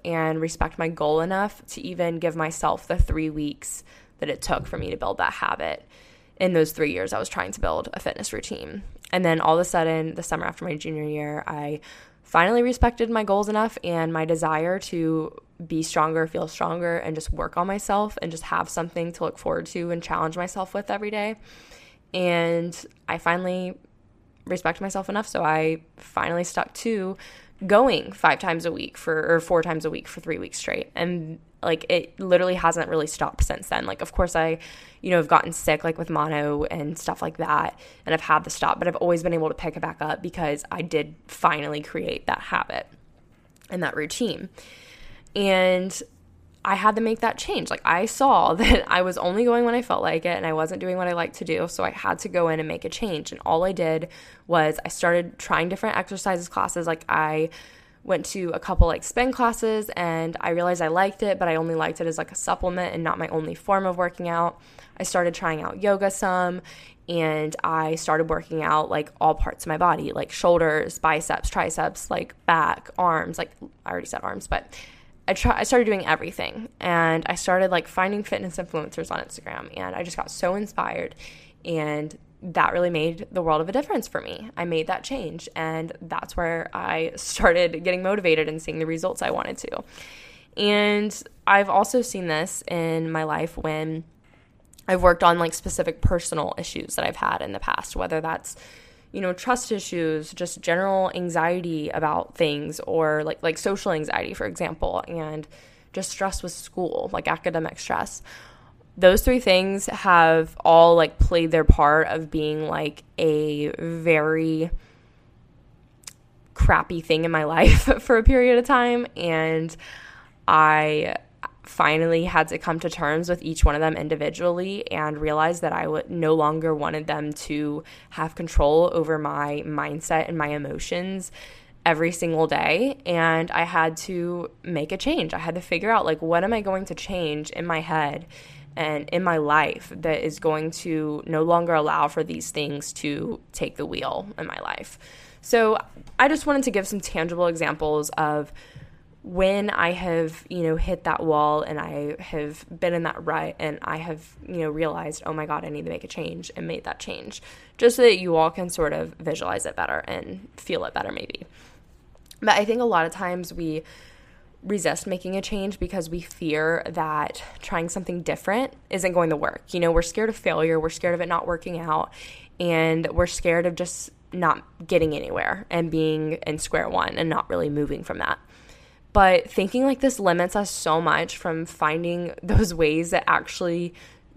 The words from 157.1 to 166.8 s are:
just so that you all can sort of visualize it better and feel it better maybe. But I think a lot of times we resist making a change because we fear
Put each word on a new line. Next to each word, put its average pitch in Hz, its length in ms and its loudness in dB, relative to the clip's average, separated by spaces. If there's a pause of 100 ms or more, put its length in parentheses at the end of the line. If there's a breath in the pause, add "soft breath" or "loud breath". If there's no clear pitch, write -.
just 240 200 6
so 254 60 6
that 208 160 10
you 170 180 2
all 160 140 6
can 180 180 -6
sort 156 240 0
of 160 220 -6
visualize 151 500 -4
it - 100 -8
better 76 220 -2 (100)
and - 480 -10
feel - 300 -4
it - 80 -8
better - 180 -4
maybe. - 340 -12 (960 loud breath)
But 214 160 6
I 208 80 4
think 226 160 0
a 240 60 2
lot 175 200 4
of 165 60 -4
times 180 420 -6
we 160 300 -6 (800 loud breath)
resist 170 440 -2
making 185 280 -6
a 196 60 -2
change 202 360 -6
because 175 320 -4
we 170 120 -6
fear 160 640 -2